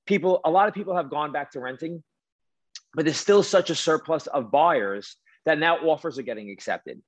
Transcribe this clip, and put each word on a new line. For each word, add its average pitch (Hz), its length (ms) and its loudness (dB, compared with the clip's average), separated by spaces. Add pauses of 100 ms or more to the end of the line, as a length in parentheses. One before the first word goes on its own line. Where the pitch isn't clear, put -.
people, 185 380 2
a 160 60 2
lot 196 180 4
of 202 60 -6
people 190 220 -6
have 147 140 -4
gone 147 220 -4
back 143 200 -6
to 139 80 -10
renting, 156 440 -10 (920)
but 156 100 -2
there's 151 120 2
still 202 260 6
such 180 280 2
a 165 40 0
surplus 156 540 -2
of 117 240 -4
buyers 123 640 2 (300)
that 156 120 2
now 165 200 2
offers 156 400 -2
are 131 40 -10
getting 104 280 -10
accepted. 90 580 -10